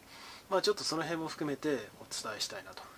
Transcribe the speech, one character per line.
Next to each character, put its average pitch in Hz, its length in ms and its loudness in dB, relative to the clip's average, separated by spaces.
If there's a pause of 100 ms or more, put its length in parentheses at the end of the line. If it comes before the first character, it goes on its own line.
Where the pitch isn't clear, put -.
(520)
ま 185 60 8
あ、 170 40 8
ち 208 80 6
ょ 208 40 4
っ - 20 2
と - 80 -4
そ 156 120 2
の 165 60 2
辺 160 200 0
も 156 60 0
含 151 220 0
め 139 60 2
て 127 320 2 (100)
お - 140 -14
伝 110 240 -4
え - 40 -8
し - 60 2
た 101 140 -6
い - 40 -14
な - 80 -12
と - 100 -12 (160)